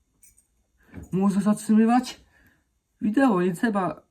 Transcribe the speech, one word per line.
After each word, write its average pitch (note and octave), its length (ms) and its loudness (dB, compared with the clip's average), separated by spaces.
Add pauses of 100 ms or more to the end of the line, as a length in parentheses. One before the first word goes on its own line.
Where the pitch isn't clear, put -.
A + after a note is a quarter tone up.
(1120)
Można F#3+ 300 0
zatrzymywać A3 840 0 (760)
wideo, G#3+ 400 2
nie F#3 120 0
trzeba G3 580 -6